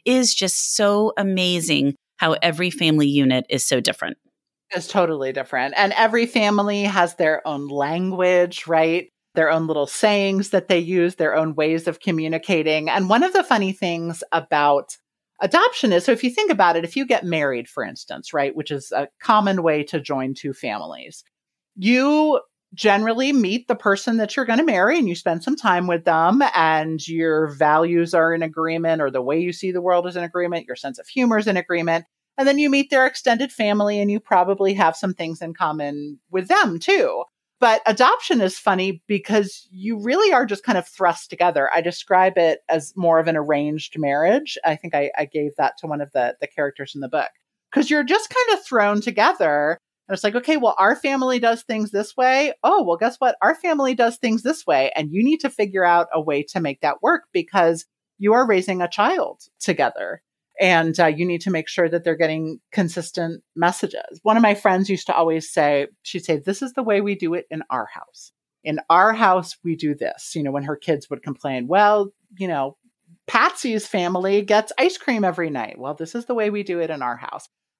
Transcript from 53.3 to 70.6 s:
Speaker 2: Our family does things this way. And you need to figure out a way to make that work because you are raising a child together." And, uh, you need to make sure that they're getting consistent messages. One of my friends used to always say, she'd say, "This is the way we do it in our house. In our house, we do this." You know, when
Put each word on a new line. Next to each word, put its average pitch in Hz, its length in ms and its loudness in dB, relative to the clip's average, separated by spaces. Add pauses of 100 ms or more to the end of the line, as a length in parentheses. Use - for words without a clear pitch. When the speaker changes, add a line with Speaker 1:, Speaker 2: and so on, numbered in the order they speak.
Speaker 2:
Our 320 140 4
family 277 400 0
does 233 220 0
things 220 260 -2
this 311 240 -4
way. 135 300 2
And 151 160 -6
you 202 100 2
need 302 160 2
to 269 100 -2
figure 190 360 0
out 175 260 4
a 160 80 -2
way 151 300 -2
to 185 100 -4
make 143 220 -4
that 143 200 -2
work 330 300 2
because 165 540 0 (320)
you 202 160 2
are 254 120 4
raising 185 360 0
a 175 80 -2
child - 540 -2 (180)
together." 127 600 -2 (380)
And, 165 400 2
uh, 170 80 6
you 156 180 0
need 170 160 -2
to 196 80 -4
make 160 180 -4
sure 170 220 0
that 165 140 -2
they're 165 120 0
getting 160 440 -2 (120)
consistent 165 720 -4 (120)
messages. 175 640 -4
One 220 160 2
of 226 60 4
my 208 100 6
friends 196 340 2
used 196 200 -4
to 190 80 0
always 160 360 0
say, 147 360 2 (160)
she'd - 220 -10
say, 160 120 -2
"This 190 240 -4
is 262 120 -8
the 262 100 -4
way 208 160 2
we 202 160 -2
do 170 180 -4
it 175 160 -6
in 156 220 -10
our 120 160 -4
house. - 460 -20 (300)
In 156 160 -4 (100)
our 190 240 6
house, 185 500 0
we 165 120 -2
do 151 200 -2
this." - 400 -8
You 156 80 -4
know, 139 80 -4
when 139 120 -4